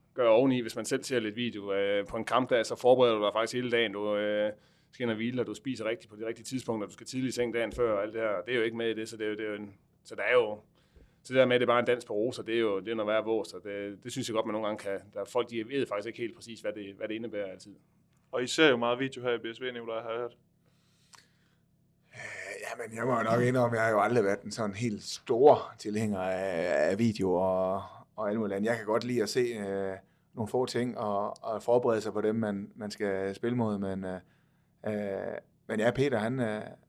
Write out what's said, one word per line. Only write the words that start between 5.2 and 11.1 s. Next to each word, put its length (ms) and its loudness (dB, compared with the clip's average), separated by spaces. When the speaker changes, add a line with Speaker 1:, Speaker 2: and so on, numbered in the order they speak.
Speaker 1:
og 60 -4
du 60 -6
spiser 320 -8
rigtigt 240 -6
på 60 -20
de 100 -10
rigtige 200 -8
tidspunkter, 420 -4
du 60 -16
skal 120 -20
tidligt 280 -4
i 20 -8
seng 180 -2
dagen 180 -2
før, 220 2
og 100 0
alt 100 -6
det 80 -4
her. 240 -2
Det 80 -4
er 40 2
jo 60 2
ikke 140 -2
med 120 -2
i 40 0
det, 160 -8
så 80 -12
det 80 -4
er 40 -2
jo, 60 -4
det 100 -6
er 40 -4
jo 60 -4
en, 180 -10
så 120 -18
der 80 -6
er 100 2
jo, 260 4